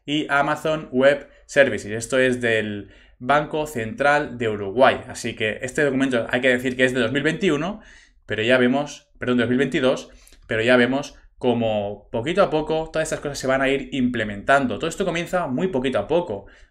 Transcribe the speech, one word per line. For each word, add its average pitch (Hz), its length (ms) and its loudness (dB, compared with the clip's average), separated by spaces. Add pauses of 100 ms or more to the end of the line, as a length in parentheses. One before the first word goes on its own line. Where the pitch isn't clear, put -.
y 147 240 -2
Amazon 151 640 -2
Web 135 380 4 (160)
Services". 107 460 2
Esto 113 260 -2
es 127 240 2
del 107 480 -2 (280)
Banco 151 480 0
Central 127 680 -2
de 113 140 -2
Uruguay. 104 580 2
Así 113 260 -8
que 110 280 -4
este 131 200 -4
documento 131 460 0
hay 127 140 0
que 131 80 4
decir 123 260 0
que 127 80 4
es 127 80 2
de 131 80 0
dos 113 100 0
mil 143 120 -2
veintiuno, 160 580 -2 (460)
pero 107 160 -4
ya 123 160 4
vemos, 135 600 0
perdón, 123 200 0
dos 113 100 2
mil 123 80 2
veintidós, 135 540 0 (360)
pero 110 160 -2
ya 123 140 6
vemos 123 400 0 (220)
como 107 720 -2
poquito 156 320 0
a - 80 2
poco 156 420 -2
todas 156 140 -2
estas 151 140 -6
cosas 139 180 -8
se - 80 -6
van 135 160 2
a 135 80 2
ir 139 220 -2
implementando. 120 840 0
Todo 160 120 -4
esto 180 160 -4
comienza 170 400 -2
muy 143 220 -2
poquito 127 300 -2
a 101 80 -2
poco. 143 400 -2 (240)